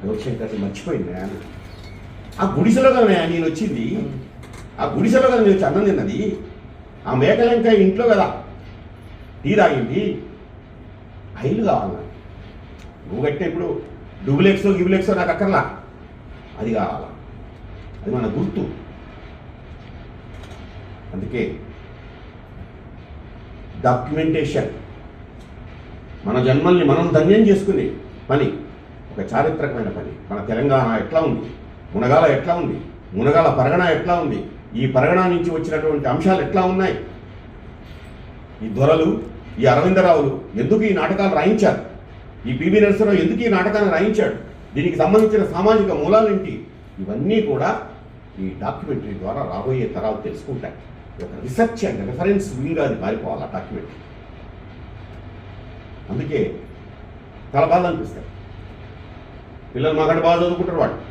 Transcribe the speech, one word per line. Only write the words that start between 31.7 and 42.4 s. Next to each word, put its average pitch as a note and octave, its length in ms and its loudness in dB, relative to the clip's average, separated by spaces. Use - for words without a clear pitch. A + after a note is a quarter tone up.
మునగాల D#3 360 4
ఎట్లా D3+ 240 0
ఉంది, - 260 -4
మునగాల C#3+ 460 4
పరగణ D#3+ 220 4
ఎట్లా F3 380 2
ఉంది, A#2 260 -4
ఈ C3 160 0
పరగణ E3 280 4
నుంచి F3 300 2
వచ్చినటువంటి D#3 560 0
అంశాలు E3 360 4
ఎట్లా F#3 220 2
ఉన్నాయి, F#3 420 0
ఈ A2+ 40 -6
దొరలు, D3+ 540 4
ఈ A#2 60 2
అరవిందరావులు D#3+ 760 6
ఎందుకు G#3+ 260 2
ఈ G#3+ 120 2
నాటకాలు F3+ 420 0
రాయించారు, F#3+ 460 4